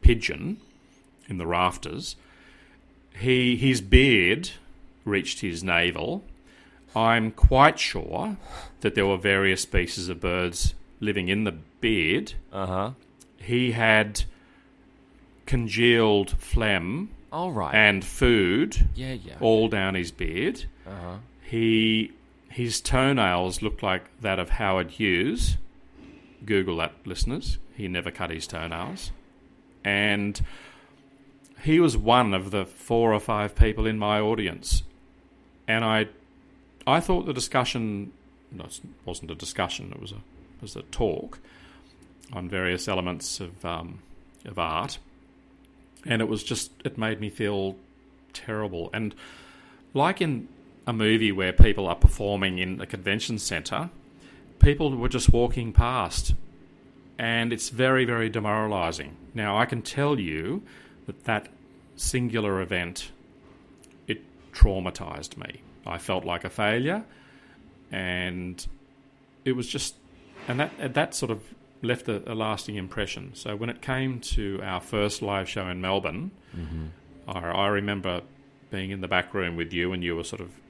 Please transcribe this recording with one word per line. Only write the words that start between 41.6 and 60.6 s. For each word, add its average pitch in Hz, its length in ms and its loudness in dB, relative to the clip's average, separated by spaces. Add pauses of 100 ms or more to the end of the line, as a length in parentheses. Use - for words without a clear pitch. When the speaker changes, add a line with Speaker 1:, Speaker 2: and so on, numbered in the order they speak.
Speaker 1:
on 90 180 -10
various 92 380 -2
elements 90 520 -4
of, 90 240 -12
um, 85 360 -8 (460)
of 95 120 -10
art. 82 400 -4 (1080)
And 113 160 0
it 110 60 0
was 107 160 -4
just, - 280 -8 (120)
it 127 140 -8
made 110 240 -4
me 107 80 -6
feel 101 480 -4 (560)
terrible. 101 600 -8
And 107 200 -4 (800)
like 160 260 0
in 147 280 -2 (380)
a 123 60 -4
movie 110 400 4
where 92 220 0
people 98 340 12
are 85 80 -2
performing 98 640 4
in 92 240 -6
a - 40 -10
convention 101 540 -4
centre, 98 500 -6 (680)
people 143 380 8
were 120 100 0
just 120 240 4
walking 120 400 2
past. 120 600 0 (840)
And 117 360 0
it's - 160 -6
very, 131 340 2
very 117 240 0
demoralising. 104 880 -2 (180)
Now, 104 240 -2
I 120 80 4
can 120 160 -6
tell 143 380 -2
you 87 440 -4 (420)